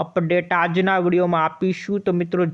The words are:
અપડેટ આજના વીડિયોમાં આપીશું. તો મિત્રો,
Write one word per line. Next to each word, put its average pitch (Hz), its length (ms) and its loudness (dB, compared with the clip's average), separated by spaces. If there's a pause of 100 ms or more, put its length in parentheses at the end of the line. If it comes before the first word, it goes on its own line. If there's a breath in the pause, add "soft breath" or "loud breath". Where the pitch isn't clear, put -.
અપડેટ 175 540 0
આજના 185 420 2
વીડિયોમાં 175 480 2
આપીશું. 190 580 -4
તો 185 80 0
મિત્રો, 175 400 0